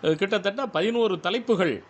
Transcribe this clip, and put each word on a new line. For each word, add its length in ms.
அஹ், 120
கிட்டத்தட்ட 500
பதினோரு 540
தலைப்புகள் 720